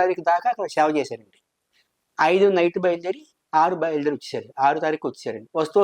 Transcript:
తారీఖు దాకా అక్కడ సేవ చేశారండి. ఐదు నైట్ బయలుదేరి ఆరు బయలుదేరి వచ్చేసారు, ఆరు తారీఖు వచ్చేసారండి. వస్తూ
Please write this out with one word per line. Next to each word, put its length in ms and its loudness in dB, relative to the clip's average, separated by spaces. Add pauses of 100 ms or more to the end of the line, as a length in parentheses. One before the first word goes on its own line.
తారీఖు 200 0
దాకా 300 0
అక్కడ 160 -4 (100)
సేవ 100 4 (120)
చేశారండి. 420 -8 (920)
ఐదు 140 4 (120)
నైట్ 260 0
బయలుదేరి 420 -4 (360)
ఆరు 200 2
బయలుదేరి 360 -2
వచ్చేసారు, 300 -10 (180)
ఆరు 200 2
తారీఖు 240 -4
వచ్చేసారండి. 380 -10 (120)
వస్తూ 220 2